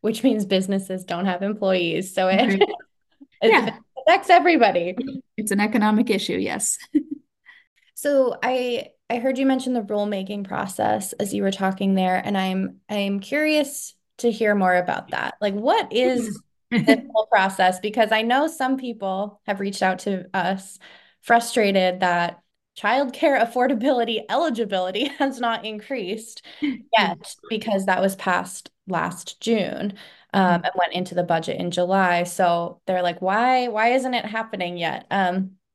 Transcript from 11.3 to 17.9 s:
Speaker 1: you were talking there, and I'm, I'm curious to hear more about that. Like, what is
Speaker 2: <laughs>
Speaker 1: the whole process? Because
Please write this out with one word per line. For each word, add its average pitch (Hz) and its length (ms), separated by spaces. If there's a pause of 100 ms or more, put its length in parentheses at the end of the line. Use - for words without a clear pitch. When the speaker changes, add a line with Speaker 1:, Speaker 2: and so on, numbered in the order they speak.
Speaker 1:
you 202 80
were 196 100
talking 196 440
there, 185 280
and 202 140
I'm, 190 400 (100)
I'm 202 320
curious 302 760 (240)
to 240 120
hear 208 220
more 185 220
about - 340
that. - 320
Like, 202 140
what 311 360
is 247 480 (160)
Speaker 2:
<laughs> - 160
Speaker 1:
the 233 400
whole 330 140
process? 190 540
Because 214 320